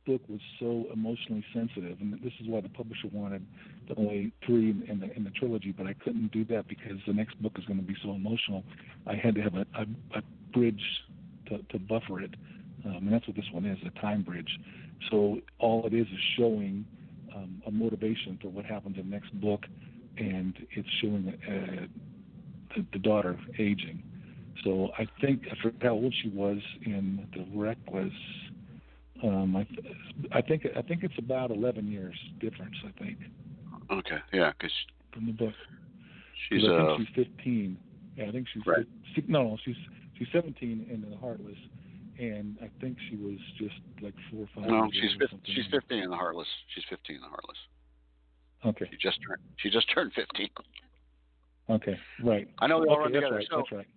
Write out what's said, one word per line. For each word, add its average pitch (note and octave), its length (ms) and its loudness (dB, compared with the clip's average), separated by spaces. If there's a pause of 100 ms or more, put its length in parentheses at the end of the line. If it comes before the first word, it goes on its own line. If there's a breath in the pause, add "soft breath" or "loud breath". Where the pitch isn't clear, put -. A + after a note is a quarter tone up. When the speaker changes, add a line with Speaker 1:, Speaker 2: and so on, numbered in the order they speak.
Speaker 1:
book C3 240 4
was G#2 100 -6 (200)
so A#2 340 2
emotionally A2 500 -2 (100)
sensitive, G2+ 460 -2
and G#2 220 -2
this B2 100 -4 (100)
is A2 60 -6
why A2+ 140 0
the F#2 80 -8
publisher A2+ 420 -8
wanted G2+ 340 -4 (440 loud breath)
the - 60 -4
only G#2 360 2 (140)
three A2+ 260 8
in, G2 180 0
in G#2 120 0
the, G2 160 -6
in G#2+ 80 -2
the G2 60 -6
trilogy, G#2 460 0
but F#2+ 80 -4
I G2 80 -4
couldn't A2+ 380 0
do A2 140 2
that A2 240 0
because G2+ 360 -8
the G#2 80 0
next G#2+ 280 0
book G#2+ 160 0
is F#2+ 80 -6
gonna G2 160 0
be F#2+ 200 -2
so G2 100 -4
emotional. G2+ 520 0 (420 loud breath)
I G#2 100 0
had A2 200 6
to G#2 60 4
have G2+ 140 2
a, F#2+ 100 2 (100)
a, A2 440 -4
a - 20 -2 (320)
bridge A#2 280 6 (680)
to, G#2 100 -2
to - 220 -6
buffer G2+ 420 -2
it, F#2+ 140 -8 (500 loud breath)
um, F#2+ 100 -2 (120)
and G#2 60 4
that's A#2 140 4
what - 80 -4
this - 160 -4
one F2 140 -2
is, F#3+ 200 0
a - 140 -8
time G#3 240 2
bridge. E2+ 260 -4 (600 loud breath)
So G#2+ 280 6 (200)
all A2+ 260 6
it G#2+ 80 4
is A2+ 140 6
is F#2+ 120 -8 (180)
showing, G#2+ 480 4 (500 loud breath)
um, F#2 320 -10
a G#2+ 40 -4
motivation G#2+ 680 0
for G2+ 60 -6
what G2 160 -6
happens G2+ 340 -6
in F#2+ 120 -6
the G2 60 -4
next - 260 -8
book, G#2 240 2 (520 loud breath)
and F#2 380 0 (160)
it's G2+ 160 -4 (140)
showing, G2+ 320 2 (160)
uh, F#2 360 -2 (920)
the, F#2+ 160 0
the G2 60 -2
daughter G2 380 4 (220)
aging. F2 440 2 (600 loud breath)
So F#2+ 340 4
I A2 100 0 (140)
think, C#3 300 4
I G#2+ 100 -6
forget A2+ 220 0
how B2+ 100 6
old A#2 280 2
she A2+ 80 -2
was G2+ 280 2 (280)
in G2 480 0
The F2+ 120 -6 (120)
Reckless. G#2 560 0 (1120 loud breath)
Um, F#2+ 320 4
I G2+ 80 2
th-, - 320 -8 (360)
I B2+ 100 6
think, D#3 220 2 (140)
I B2 40 0
think E3+ 220 -2
it's - 140 -2
about B2+ 340 0
eleven G#2+ 400 0
years F#2 240 -6 (240)
difference, - 360 -6 (100)
I - 60 -10 (120)
think. - 140 -6 (760)
Speaker 2:
Okay, F#2 260 -2 (160)
yeah, E2+ 260 8
'cause D#2+ 120 -2 (400)
Speaker 1:
From A2+ 140 -4
the A#2 80 0
book. A2 200 0 (920 loud breath)
Speaker 2:
she's, G#2 140 6
Speaker 1:
'Cause G#2 100 10
I E2+ 60 10
think D#2 120 8
Speaker 2:
uh, D2+ 80 6 (180)
Speaker 1:
she's B2+ 120 6
fifteen. G#2 500 0 (380)
Yeah, A2 120 -4
I G#2 40 -2
think B2 220 -2
she's G#2+ 120 -6
Speaker 2:
Right. E2 200 6
Speaker 1:
fif-, - 300 -16
she, D3+ 160 2
no, C#3+ 120 8
no, A2+ 200 2
she's, B2 120 -2 (420 loud breath)
she's A#2 140 -4
seventeen B2+ 580 0
in G#2+ 200 -6
The G#2 80 -10
Heartless, G#2 400 -8 (600 loud breath)
and G#2 440 -4
I A2 80 -10 (120)
think B2+ 160 -4 (120)
she A2+ 60 -6
was G2+ 240 -6 (180)
just, G2+ 180 -4 (260)
like, G2+ 120 -10 (180)
four G#2+ 120 -8
or G2+ 120 -10
five G#2 140 -6
Speaker 2:
No, A2 140 8
Speaker 1:
years G#2+ 100 2
Speaker 2:
she's G2+ 180 4
Speaker 1:
old - 40 2
or G2+ 40 -8
Speaker 2:
fif-, C3+ 120 4
Speaker 1:
something G2 220 -8
Speaker 2:
she's B2+ 120 2
Speaker 1:
like G2 60 -4
that. C#3+ 100 4
Speaker 2:
fifteen A2 220 -2
in F2+ 60 -4
The F2 80 -2
Heartless. E2+ 300 -2 (280)
She's F2 140 -8
fifteen - 280 -8
in C2 40 -16
The - 80 -14
Heartless. - 280 -12 (1080)
Speaker 1:
Okay. G2+ 260 2
Speaker 2:
She - 60 -14
just - 280 2
turned, - 160 -6 (160)
she - 120 -2
just A2 240 4
turned - 200 4
fifteen. - 360 -2 (1200)
Speaker 1:
Okay, G#2+ 280 2 (260)
right. G#2+ 260 4 (100)
Speaker 2:
I A#2+ 80 8
know D#3+ 140 8
they D#3 60 6
all D3+ 80 10
Speaker 1:
Okay, D3+ 80 4
Speaker 2:
run D3+ 100 4
Speaker 1:
that's C#3+ 100 6
Speaker 2:
together. B2+ 120 2
Speaker 1:
right, G#2 140 -2
Speaker 2:
So D#3+ 80 0
Speaker 1:
that's C#3+ 140 -2
right. G2+ 240 -8